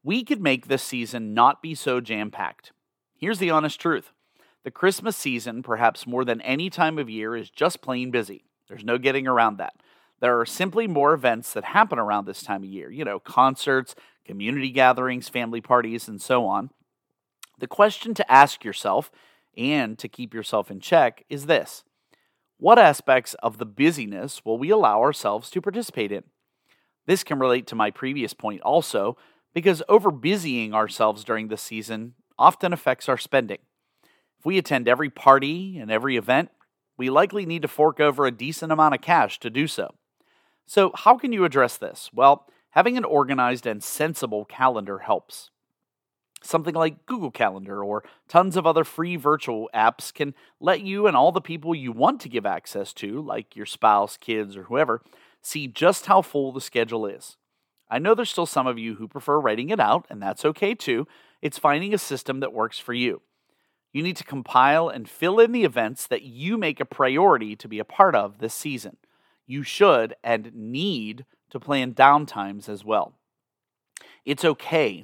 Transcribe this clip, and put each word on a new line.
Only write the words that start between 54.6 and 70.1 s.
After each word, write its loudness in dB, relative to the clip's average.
whoever, -2
see -10
just 2
how 6
full -4
the -10
schedule -2
is. -14
I -2
know 2
there's -2
still -2
some -2
of -4
you -8
who -12
prefer -2
writing 0
it 0
out, 2
and -16
that's -6
okay 0
too. -4
It's -6
finding 0
a 0
system -8
that -6
works -4
for -8
you. -2
You -4
need -4
to -14
compile 2
and -12
fill 0
in 6
the 0
events -4
that -4
you -6
make -4
a -6
priority 2
to -18
be -12
a -6
part 4
of -2
this -6
season. -10
You -8
should 4